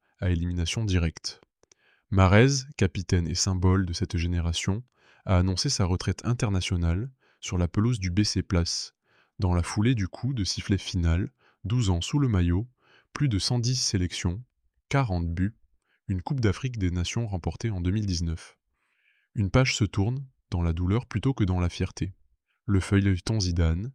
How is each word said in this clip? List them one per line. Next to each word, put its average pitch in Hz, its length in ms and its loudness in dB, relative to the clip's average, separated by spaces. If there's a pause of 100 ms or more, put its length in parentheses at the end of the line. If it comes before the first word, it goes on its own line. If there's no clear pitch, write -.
(180)
à 90 100 -2
élimination 87 560 0
directe. 87 560 -2 (720)
Mahrez, 110 540 6 (120)
capitaine 90 500 0
et 78 80 -4
symbole 92 520 2
de 87 60 -4
cette 92 240 -4
génération, 87 680 -2 (400)
a 90 140 4
annoncé 92 300 2
sa 107 160 0
retraite 90 400 -2
internationale 98 840 0 (300)
sur - 180 -4
la 87 80 2
pelouse 113 320 0
du 95 120 -4
B 95 120 2
C 95 200 0
Place, - 520 -2 (460)
dans 90 120 2
la 87 120 2
foulée 117 320 0
du 95 100 -2
coup - 260 -6
de 110 120 -2
sifflet - 340 -2
final, 85 540 0 (320)
douze 104 260 0
ans 87 100 2
sous 147 200 -2
le 135 80 2
maillot, 90 400 2 (460)
plus 147 140 0
de 101 120 0
cent 123 180 -2
dix 123 160 0
sélections, 92 720 -2 (460)
quarante 92 380 0
buts, 90 280 -2 (500)
une 95 160 -4
Coupe 139 160 -4
d'Afrique 117 400 0
des 90 140 0
Nations 90 340 -2
remportée 98 440 -6
en 92 100 -4
deux 87 100 0
mille 107 160 0
dix-neuf. 82 520 -4 (760)
Une 98 160 0
page 127 240 2
se 107 100 0
tourne, 123 400 -2 (260)
dans 87 120 -2
la 85 120 2
douleur 90 320 -2
plutôt 135 280 -2
que - 80 -2
dans 92 160 2
la 90 120 0
fierté. - 440 -6 (520)
Le 101 120 2
feuilleton 98 600 2
Zidane, 87 540 0